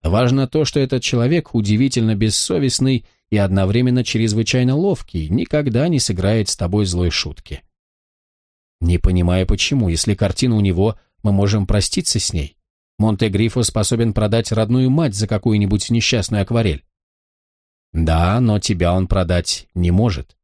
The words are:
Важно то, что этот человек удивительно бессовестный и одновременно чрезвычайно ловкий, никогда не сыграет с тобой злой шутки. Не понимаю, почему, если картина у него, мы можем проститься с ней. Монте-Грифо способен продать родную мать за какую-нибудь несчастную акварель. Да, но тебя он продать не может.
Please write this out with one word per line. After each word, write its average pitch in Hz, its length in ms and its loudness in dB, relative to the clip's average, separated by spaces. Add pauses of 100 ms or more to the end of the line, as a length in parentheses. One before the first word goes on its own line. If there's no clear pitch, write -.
Важно 123 460 2
то, 156 160 0
что 143 160 -2
этот 127 220 -2
человек 135 520 0
удивительно 110 600 2
бессовестный 123 880 0 (260)
и 104 60 0
одновременно 101 640 2
чрезвычайно 113 720 0
ловкий, 170 540 -2
никогда 147 600 0
не 147 120 2
сыграет 98 480 0
с - 80 -6
тобой 98 300 0
злой 87 240 0
шутки. - 520 -8 (1160)
Не 85 180 2
понимаю, 90 480 2
почему, 104 420 0
если 85 260 -2
картина 110 420 0
у 107 40 2
него, 98 380 0 (240)
мы 101 100 0
можем 98 340 0
проститься - 520 -2
с - 140 -4
ней. 78 240 -6 (420)
Монте-Грифо 107 640 0
способен 113 520 0
продать 110 380 0
родную 120 380 2
мать 143 240 0
за 104 120 -2
какую-нибудь 104 640 0
несчастную 110 520 0
акварель. 104 420 -2 (1080)
Да, 82 480 0
но 107 180 2
тебя 87 360 0
он 92 120 0
продать 90 680 -2
не 87 160 0
может. 92 520 0